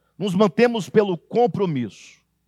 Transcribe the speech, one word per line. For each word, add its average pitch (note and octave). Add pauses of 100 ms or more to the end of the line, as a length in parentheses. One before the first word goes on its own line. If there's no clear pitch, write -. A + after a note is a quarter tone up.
(180)
Nos F#3
mantemos A3
pelo G3+
compromisso. E3+ (260)